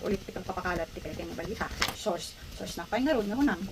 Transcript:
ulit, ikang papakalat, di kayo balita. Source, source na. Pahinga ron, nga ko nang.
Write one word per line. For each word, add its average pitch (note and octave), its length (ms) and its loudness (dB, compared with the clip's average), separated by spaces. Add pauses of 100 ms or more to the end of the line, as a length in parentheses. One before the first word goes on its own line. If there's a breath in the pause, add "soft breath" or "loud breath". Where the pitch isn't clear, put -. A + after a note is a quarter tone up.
ulit, G3 240 2
ikang F#3+ 180 -6
papakalat, F3+ 480 0
di F#3 60 -8
kayo D#3+ 320 -4
balita. E3+ 340 -2 (300)
Source, - 400 -2 (180)
source - 240 -6
na. E3+ 80 -4
Pahinga C4 300 4
ron, G#3 100 2
nga G3+ 80 0
ko C#4 80 4
nang. A3+ 180 4 (100)